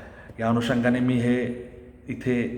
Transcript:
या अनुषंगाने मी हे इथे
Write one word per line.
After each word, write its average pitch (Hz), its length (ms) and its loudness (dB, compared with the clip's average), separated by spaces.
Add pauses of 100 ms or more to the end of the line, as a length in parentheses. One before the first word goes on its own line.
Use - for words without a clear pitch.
(400)
या 113 100 2
अनुषंगाने 120 500 2
मी 127 140 2
हे 123 320 2 (640)
इथे 120 400 0 (100)